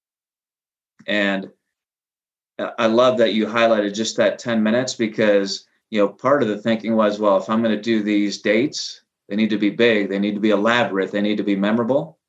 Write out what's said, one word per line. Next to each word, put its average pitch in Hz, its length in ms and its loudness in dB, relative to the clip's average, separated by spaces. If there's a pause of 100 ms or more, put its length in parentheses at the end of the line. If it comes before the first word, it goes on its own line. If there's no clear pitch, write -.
(1080)
And 98 440 -2 (1080)
I 113 280 -2
love 117 320 4
that 110 160 2
you 107 120 0
highlighted 107 480 2
just 110 220 -6
that 107 220 0
ten 113 240 -2
minutes, 117 320 0
because, 104 720 0 (240)
you 110 100 -2
know, 101 80 2
part 135 340 0
of 110 60 0
the 104 80 -2
thinking 113 400 -2
was, 104 220 2
"Well, 104 180 2
if 95 140 -4
I'm 110 120 0
gonna 110 180 -2
do 110 220 0
these 104 380 -2
dates, - 640 -2 (260)
they 101 80 -6
need 107 140 2
to 107 80 0
be 104 120 0
big, 101 380 2
they 98 100 -2
need 104 160 -2
to 101 60 -6
be 107 100 2
elaborate, 101 600 0
they 101 80 -4
need 107 160 -2
to 107 60 -2
be 101 140 0
memorable." 117 600 -2 (100)